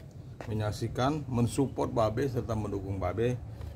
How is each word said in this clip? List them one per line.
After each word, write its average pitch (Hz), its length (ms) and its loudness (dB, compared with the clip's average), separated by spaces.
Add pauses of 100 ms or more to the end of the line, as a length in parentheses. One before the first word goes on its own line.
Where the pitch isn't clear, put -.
(460)
menyaksikan, 117 800 0
mensupport 123 640 2
Babe 120 400 2
serta 113 240 0
mendukung 98 480 -2
Babe, 110 320 2 (420)